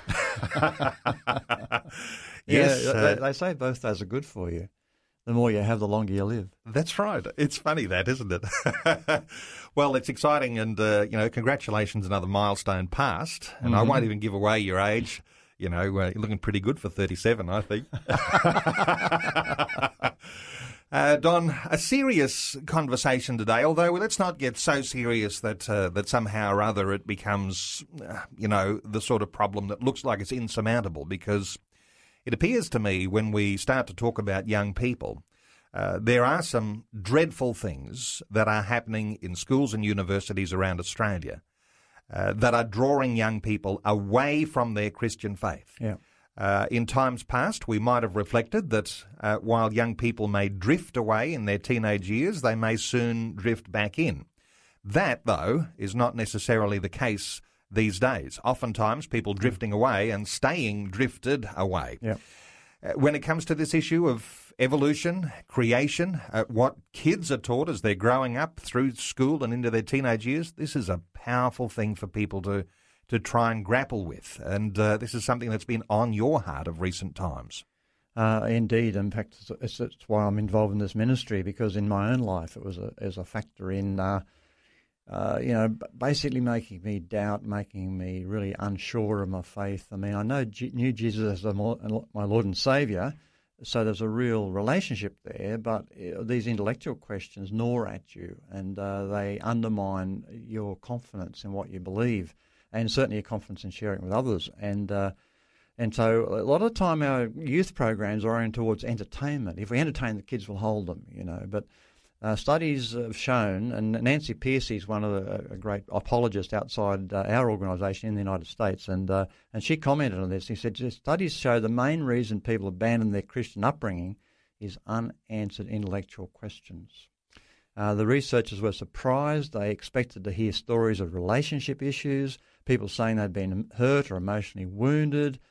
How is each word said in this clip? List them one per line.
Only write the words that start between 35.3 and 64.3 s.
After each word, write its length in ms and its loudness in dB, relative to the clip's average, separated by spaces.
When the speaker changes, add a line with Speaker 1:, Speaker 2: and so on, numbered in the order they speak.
Speaker 1:
uh, 300 -2
there 220 6
are 180 2
some 400 -2
dreadful 540 2
things 760 -8
that 200 4
are 140 2
happening 600 -2
in 140 -6
schools 360 2
and 120 0
universities 680 0
around 280 0
Australia, 600 -4
uh, 200 0
that 200 2
are 120 4
drawing 500 2
young 260 0
people 440 -2
away 600 2
from 300 0
their 160 0
Christian 460 -4
faith. 440 -6
Speaker 2:
Yeah. 180 -4
Speaker 1:
Uh, 320 2
in 160 0
times 360 2
past, 460 -2
we 100 2
might 240 4
have 140 0
reflected 540 0
that, 340 -2
uh, 180 2
while 360 2
young 200 2
people 320 0
may 220 2
drift 480 0
away 380 2
in 100 -4
their 140 2
teenage 500 0
years, 320 0
they 140 2
may 220 2
soon 580 0
drift 360 -2
back 280 -2
in. 260 0
That, 440 0
though, 400 2
is 180 -6
not 220 2
necessarily 640 2
the 100 -2
case 540 -4
these 300 2
days. 420 0
Oftentimes, 640 0
people 280 -2
drifting 360 0
away 400 2
and 160 -4
staying 640 -2
drifted 560 0
away. 440 -2
Speaker 2:
Yeah. 160 -2
Speaker 1:
Uh, 100 -2
when 220 4
it 60 -2
comes 240 -2
to 100 0
this 200 0
issue 340 4
of 500 -4